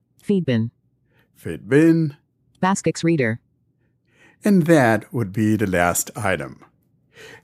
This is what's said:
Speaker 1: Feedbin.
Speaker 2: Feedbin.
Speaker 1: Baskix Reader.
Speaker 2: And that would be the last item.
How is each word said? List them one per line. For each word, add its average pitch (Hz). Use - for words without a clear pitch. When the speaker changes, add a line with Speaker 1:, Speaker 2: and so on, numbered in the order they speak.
Speaker 1:
Feedbin. 127
Speaker 2:
Feedbin. 156
Speaker 1:
Baskix 185
Reader. 139
Speaker 2:
And 196
that 131
would 107
be 107
the 104
last 87
item. 85